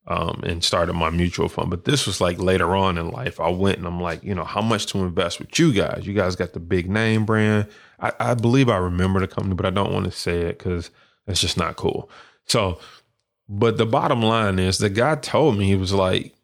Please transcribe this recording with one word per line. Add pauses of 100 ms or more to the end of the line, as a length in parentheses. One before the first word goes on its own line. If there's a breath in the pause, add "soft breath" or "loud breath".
um,
and
started
my
mutual
fund.
But
this
was,
like,
later
on
in
life.
I
went
and
I'm
like,
you
know,
"How
much
to
invest
with
you
guys?
You
guys
got
the
big
name
brand." (300 loud breath)
I,
I
believe
I
remember
the
company,
but
I
don't
wanna
say
it
'cause (360 soft breath)
it's
just
not
cool. (340 loud breath)
So, (720 loud breath)
but
the
bottom
line
is
the
guy
told
me,
he
was
like